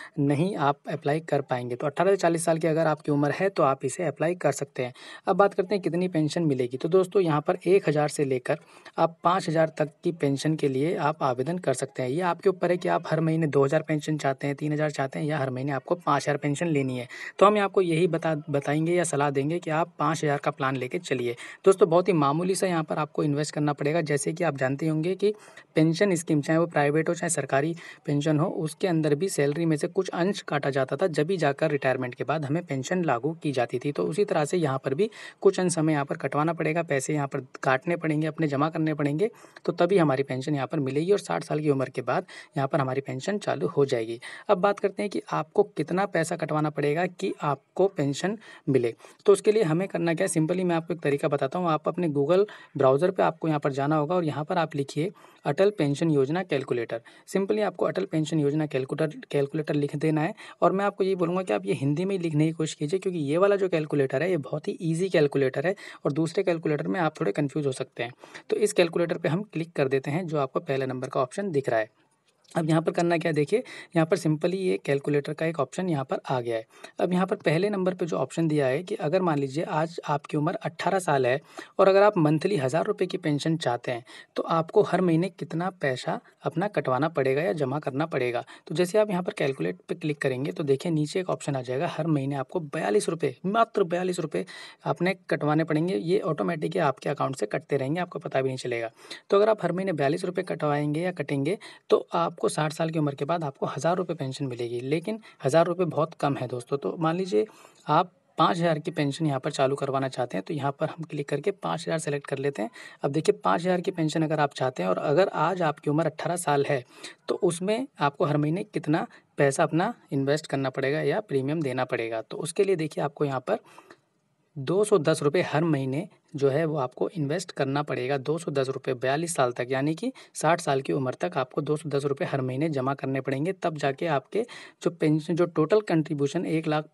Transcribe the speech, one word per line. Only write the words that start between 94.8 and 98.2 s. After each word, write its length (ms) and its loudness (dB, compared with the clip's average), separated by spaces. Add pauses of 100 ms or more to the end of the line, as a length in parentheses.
आपने 300 0 (160)
कटवाने 340 2
पड़ेंगे। 320 0
ये 260 0
ऑटोमेटिक 520 -2
ही 80 0
आपके 280 -2
अकाउंट 260 -4
से 120 -4
कटते 280 -2
रहेंगे, 240 -2
आपको 180 -6
पता 240 -2